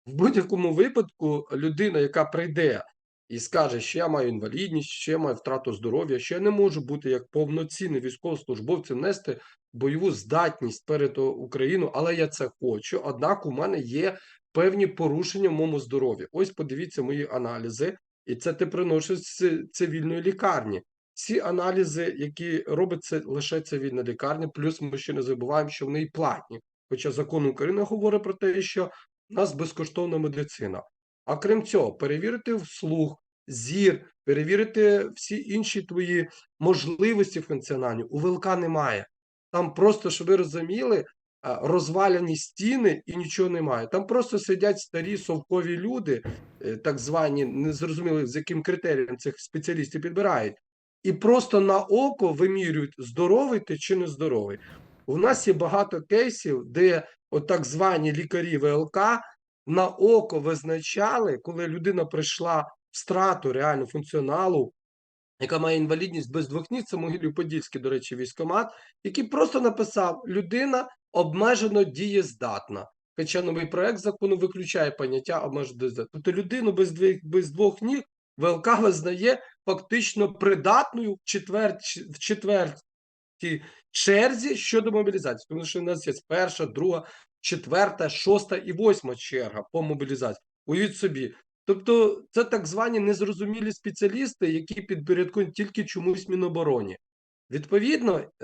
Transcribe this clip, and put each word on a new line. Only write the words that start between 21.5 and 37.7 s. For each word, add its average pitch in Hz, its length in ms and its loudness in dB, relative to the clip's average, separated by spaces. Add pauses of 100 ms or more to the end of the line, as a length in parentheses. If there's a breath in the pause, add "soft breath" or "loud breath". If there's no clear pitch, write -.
які 151 440 -4
робить 175 400 0
це 160 220 -4
лише 147 360 -4
цивільна 135 420 -4
лікарня, 143 460 -4
плюс 151 320 -4
ми 139 180 -6
ще 151 140 -8
не 143 100 -2
забуваємо, 135 480 -2
що 143 160 -8
вони 151 160 -2
і 156 80 -6
платні. 113 500 -4 (280)
Хоча 139 220 -4
закон 143 360 -2
України 160 360 0
говорить 208 400 0
про 190 120 -4
те, 190 280 0
що 185 280 -2 (400 loud breath)
в 208 40 -12
нас 180 200 0
безкоштовна 160 640 -4
медицина. 143 640 -6 (420)
А 151 120 -2
крім 214 260 2
цього, 160 300 2
перевірити 214 760 -2
слух, 156 500 -2 (300)
зір, 160 640 2 (120)
перевірити 202 920 4
всі - 340 -8
інші 208 340 -2
твої 175 460 -2 (300 loud breath)
можливості 175 840 2
функціональні 127 600 -4